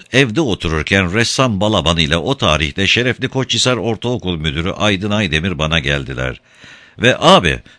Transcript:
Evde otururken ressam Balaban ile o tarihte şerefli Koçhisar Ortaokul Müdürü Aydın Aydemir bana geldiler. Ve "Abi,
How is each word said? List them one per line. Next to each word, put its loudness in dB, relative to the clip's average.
Evde 2
otururken 0
ressam 0
Balaban 2
ile 0
o -2
tarihte 0
şerefli 0
Koçhisar -2
Ortaokul -4
Müdürü -4
Aydın 0
Aydemir 0
bana 0
geldiler. -4
Ve 2
"Abi, 4